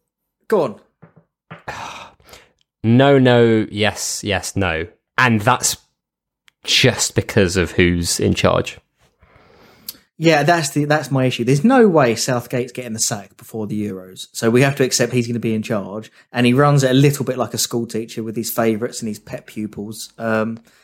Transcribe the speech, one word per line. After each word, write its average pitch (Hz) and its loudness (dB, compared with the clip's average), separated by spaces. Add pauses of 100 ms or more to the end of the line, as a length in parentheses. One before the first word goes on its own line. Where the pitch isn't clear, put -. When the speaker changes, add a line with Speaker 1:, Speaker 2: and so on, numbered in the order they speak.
(480)
Speaker 1:
Go 196 2
on. 113 -6 (840)
Speaker 2:
<sighs> - -14 (1080)
No, 135 6
no, 120 4
yes, - -4
yes, 95 -4
no. 87 -2 (320)
And 117 2
that's - 0 (880)
just - 0
because 98 0
of 82 -2
who's 87 0
in 101 0
charge. - 0 (1400)
Speaker 1:
Yeah, 156 4
that's 165 2
the, 147 -2
that's 147 0
my 131 2
issue. 123 -2
There's 143 2
no 247 6
way 139 4
Southgate's 123 -4
getting 120 -10
the 110 -8
sack 101 -6
before 107 -10
the 104 -6
Euros. 92 -14
So - -2
we 123 4
have 139 2
to 139 0
accept 127 0
he's 123 0
gonna 120 -6
be 113 -2
in 110 -2
charge. 104 -8 (220)
And 123 0
he 123 4
runs 143 4
it 127 2
a 127 2
little 139 2
bit 131 -4
like 117 -4
a 117 -8
school 117 -4
teacher 113 -8
with 110 -8
his 113 -6
favourites 113 -2
and 113 -8
his 107 -10
pet - -16
pupils. 107 -12
Um, 113 -4 (260)